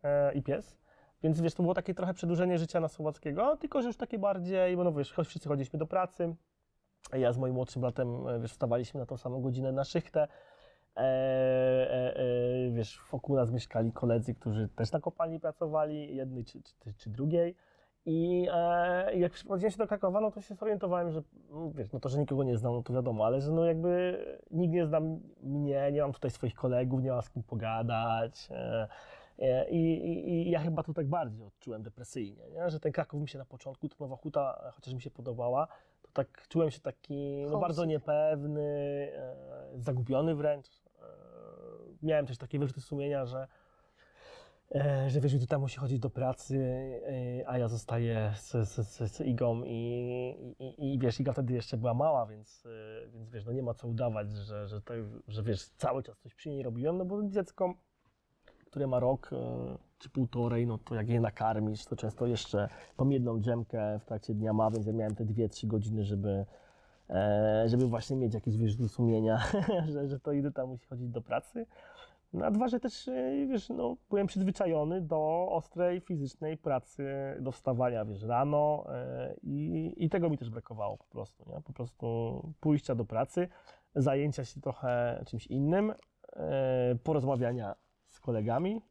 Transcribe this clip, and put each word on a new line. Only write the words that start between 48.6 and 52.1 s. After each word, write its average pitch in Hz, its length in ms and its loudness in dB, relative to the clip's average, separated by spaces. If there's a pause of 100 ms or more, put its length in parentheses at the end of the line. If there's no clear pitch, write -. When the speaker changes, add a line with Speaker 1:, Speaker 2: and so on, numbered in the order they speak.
Speaker 1:
z, - 60 -10 (120)
z, 110 280 -4
z - 60 -6
Igą 120 420 0
i, 123 960 -4
i, 131 40 -10
i, 135 300 -4
i 135 60 2
wiesz, 120 200 2
Iga 131 140 2
wtedy 127 200 0
jeszcze 120 240 -4
była 117 160 0
mała, 135 320 2